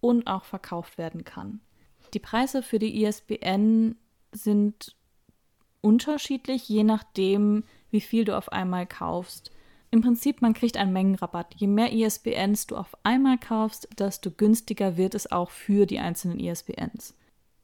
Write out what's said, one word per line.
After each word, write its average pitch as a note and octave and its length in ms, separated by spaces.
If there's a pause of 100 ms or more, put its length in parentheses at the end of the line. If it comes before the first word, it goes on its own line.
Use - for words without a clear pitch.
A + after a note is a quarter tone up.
und A#3+ 260
auch F#3+ 160
verkauft - 540
werden E3 260
kann. G3+ 380 (520)
Die G3+ 60
Preise C4 420
für A#3 160
die G#3+ 240
I G#3+ 40
S G#3 160
B - 160
N A3 580 (380)
sind G#3 640 (840)
unterschiedlich, C4 840
je G#3+ 160
nachdem, G#3 800 (260)
wie G#3+ 120
viel A3+ 240
du G3+ 120
auf - 140
einmal F3+ 340
kaufst. - 640 (400)
Im A3+ 100
Prinzip, A#3+ 420
man A3+ 100
kriegt A#3 240
einen G3 160
Mengenrabatt. F#3+ 640
Je G#3 120
mehr G#3+ 260
I A3+ 100
S G#3+ 160
B - 160
Ns G3+ 320
du - 80
auf - 280
einmal C4 340
kaufst, A3 500 (100)
desto G3 320
günstiger G#3 680
wird F#3+ 180
es - 160
auch F3+ 200
für G3+ 340
die - 140
einzelnen E3+ 380
I F3 120
S E3+ 140
B - 120
Ns. - 400 (480)